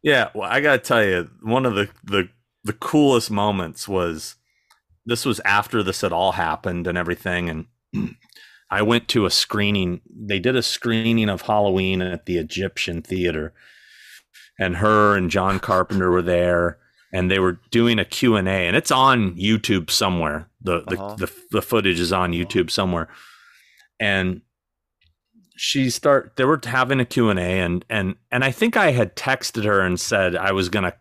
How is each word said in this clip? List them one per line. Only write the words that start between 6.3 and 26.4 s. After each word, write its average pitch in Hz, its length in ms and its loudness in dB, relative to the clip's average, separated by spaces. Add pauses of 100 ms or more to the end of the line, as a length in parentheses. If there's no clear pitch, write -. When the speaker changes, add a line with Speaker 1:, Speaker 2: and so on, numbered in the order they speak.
Speaker 1:
happened 87 560 -4
and 87 100 -2
everything, 87 720 -4 (260)
and - 220 -6 (180)
<clears throat> - 400 -18
I 101 100 0
went 117 260 0
to 107 160 2
a 87 60 0
screening. 101 680 -2 (100)
They 101 300 -6
did 127 160 0
a 120 80 0
screening 113 640 0
of 95 140 -4
Halloween 95 600 0
at 90 240 -6
the 90 120 -2
Egyptian 85 640 -6
Theater, 82 520 -4 (1040)
and 90 200 -2
her 104 400 4
and 92 120 0
John 95 300 0
Carpenter 92 500 0
were 90 120 2
there, 87 560 0 (360)
and 92 160 0
they 95 100 2
were 90 200 0 (120)
doing 117 280 2
a 92 60 0
Q 117 320 2
and 92 100 0
A, 95 200 0
and 92 100 0
it's - 120 -2
on 127 460 2
YouTube 101 560 0
somewhere. 82 560 -2 (140)
The, 85 260 -2
the, 92 160 -4
Speaker 2:
Uh-huh. 101 140 -12
Speaker 1:
the, - 140 -6 (200)
the 107 100 0
footage 95 380 0
is 87 140 0
on 90 180 0
YouTube 87 400 -2
somewhere. 90 380 -2 (880)
And 95 400 0 (1160)
she 131 320 -2
start, - 480 0
they 131 80 2